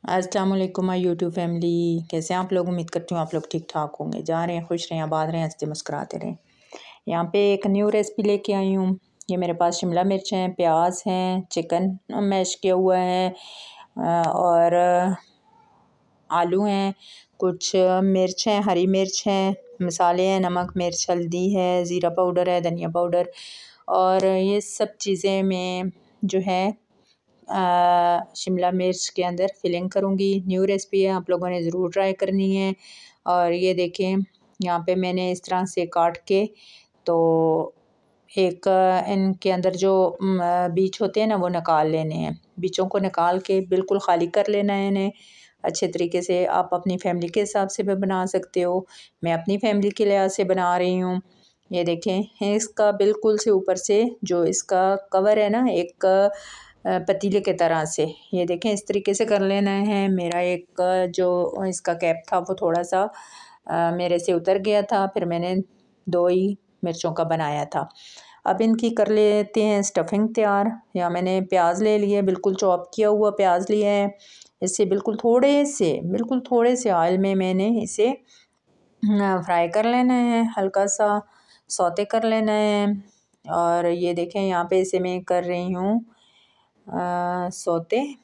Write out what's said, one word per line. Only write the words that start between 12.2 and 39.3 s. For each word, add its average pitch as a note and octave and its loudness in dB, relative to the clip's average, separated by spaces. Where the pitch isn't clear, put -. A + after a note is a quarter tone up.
किया F#3 0
हुआ F#3 4
है, F#3 0
अ, E3+ 0
और E3+ 4
आलू F3 2
हैं, G3 0
कुछ - -2
मिर्च F#3 2
हैं, G3+ 2
हरी F#3 2
मिर्च F#3+ 0
हैं, F#3+ 2
मसाले F3+ 2
हैं, F#3+ 2
नमक, F3+ -2
मिर्च, F3 -2
हल्दी F3 0
है, F3+ 2
ज़ीरा F3 -2
पाउडर F3+ 0
है, F3 2
धनिया E3+ -4
पाउडर। F3 0
और F#3 2
ये F#3+ 2
सब - -6
चीज़ें F#3+ -2
मैं F#3 -2
जो F#3+ 0
है, F#3+ -2
अ, F3 2
शिमला F3+ 0
मिर्च F#3 -2
के - -4
अंदर F3 -2
फिलिंग F3 -2
करूँगी। G3 0
न्यू F#3 2
रेसिपी G3 0
है, F#3+ 2
आप F3+ -2
लोगों F3+ 0
ने F3+ -2
ज़रूर F3 -2
ट्राई G3 0
करनी F#3+ 0
है। F#3+ 0
और F3 2
ये F3+ 2
देखें, F3+ -2
यहाँ F3 0
पे F3 -2
मैंने F#3 -2
इस F3+ -6
तरह F#3 -2
से F3+ -4
काट E3+ 0
के, G#3 0
तो E3 2
एक, F3+ 0
इनके F#3+ 0